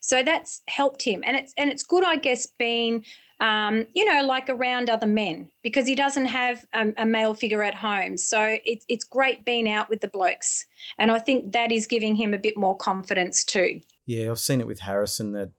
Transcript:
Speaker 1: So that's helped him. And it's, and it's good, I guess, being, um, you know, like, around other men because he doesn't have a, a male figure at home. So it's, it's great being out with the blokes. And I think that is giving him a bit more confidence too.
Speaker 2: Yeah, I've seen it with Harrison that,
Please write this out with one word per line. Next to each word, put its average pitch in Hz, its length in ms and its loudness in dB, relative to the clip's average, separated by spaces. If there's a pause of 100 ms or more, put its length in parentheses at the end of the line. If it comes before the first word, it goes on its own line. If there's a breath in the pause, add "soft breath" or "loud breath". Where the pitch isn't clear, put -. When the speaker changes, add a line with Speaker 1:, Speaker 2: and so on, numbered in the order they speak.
Speaker 1:
So 254 240 2
that's - 420 -2
helped 277 360 -2
him. 196 220 -2
And 262 120 0
it's, 269 200 -8
and 285 140 2
it's 277 140 -6
good, 359 180 4
I 339 140 2
guess, 254 320 -2 (100)
being, 233 460 0 (360 loud breath)
um, 214 440 2 (100)
you 392 160 4
know, 285 140 4
like, 262 240 0
around 247 400 0
other 226 200 2
men 202 420 0 (120)
because 240 260 0
he 269 80 2
doesn't 277 300 0
have 247 460 -2
a, 220 260 0
a 226 60 0
male 220 300 2
figure 214 300 0
at 202 100 -2
home. 190 420 -2
So 220 480 0
it's, 226 240 -4
it's 226 160 -2
great 262 400 0
being 233 240 0
out 214 220 -2
with 220 100 -2
the 208 80 -4
blokes. - 560 -2 (340 loud breath)
And 220 120 4
I 226 80 4
think 226 340 0
that 233 200 0
is 220 160 0
giving 220 260 2
him 208 180 0
a 208 60 0
bit 214 180 -2
more 190 200 2
confidence 190 680 -2
too. 170 360 0 (260)
Speaker 2:
Yeah, 113 240 -2
I've 113 80 -4
seen 135 220 0
it 113 80 -4
with 107 120 -10
Harrison 101 520 -2
that, 101 260 -8